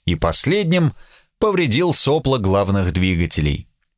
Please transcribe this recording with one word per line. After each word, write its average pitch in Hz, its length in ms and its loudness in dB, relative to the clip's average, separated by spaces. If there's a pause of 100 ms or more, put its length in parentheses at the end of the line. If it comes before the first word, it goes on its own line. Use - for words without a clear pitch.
и 87 80 0
последним, 165 800 0 (440)
повредил 175 540 0
сопла 135 460 0
главных 98 540 0
двигателей, 82 760 -2 (300)